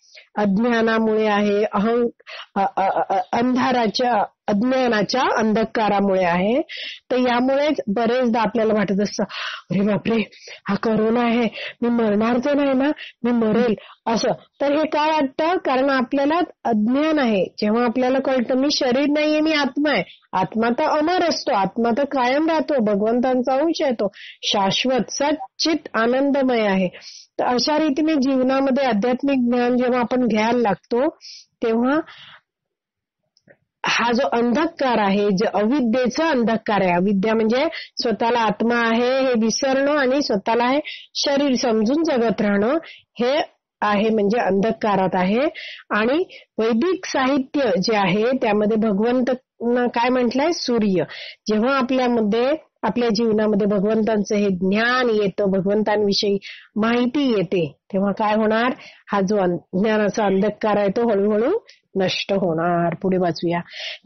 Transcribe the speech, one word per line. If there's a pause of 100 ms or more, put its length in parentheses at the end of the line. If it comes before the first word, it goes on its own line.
(360)
अज्ञानामुळे
आहे,
अहं-, (460)
अ-,
अ-,
अ-,
अंधाराच्या (240)
अज्ञानाच्या (160)
अंधकारामुळे
आहे. (500)
तर
यामुळेच
बरेचदा
आपल्याला
वाटत
असतं, (460)
"अरे
बापरे, (520)
हा
corona
आहे, (340)
मी
मरणार
तर
नाही
ना, (340)
मी
मरेल," (320)
असं. (320)
तर
हे
का
वाटतं?
कारण
आपल्याला (240)
अज्ञान
आहे.
जेव्हा
आपल्याला
कळतं,
"मी
शरीर
नाहीये,
मी
आत्मा
आहे." (300)
आत्मा
तर
अमर
असतो,
आत्मा
तर
कायम
राहतो,
भगवंतांचा
अंश
आहे
तो, (340)
शाश्वत,
सच्चित,
आनंदमय
आहे. (500)
तर
अशा
रीतीने
जीवनामध्ये
आध्यात्मिक
ज्ञान
जेव्हा
आपण
घ्यायला
लागतो, (540)
तेव्हा (1900)
हा
जो
अंधकार
आहे,
जे
अविद्येचा
अंधकार
आहे,
अविद्या
म्हणजे (360)
स्वतःला
आत्मा
आहे
हे
विसरणं
आणि
स्वतःला
हे (340)
शरीर
समजून
जगत
राहणं, (420)
हे (380)
आहे
म्हणजे
अंधकारात
आहे. (500)
आणि (340)
वैदिक
साहित्य (120)
जे
आहे
त्यामध्ये
भगवंत (580)
काय
म्हटलंय,
सूर्य. (420)
जेव्हा
आपल्यामध्ये, (300)
आपल्या
जीवनामध्ये
भगवंतांचं
हे
ज्ञान
येतं,
भगवंतांविषयी (380)
माहिती
येते, (160)
तेव्हा
काय
होणार? (420)
हा
जो
अन-,
ज्ञानाचा
अंधकार
आहे
तो
हळूहळू (420)
नष्ट
होणार.
पुढे
वाचूया. (460)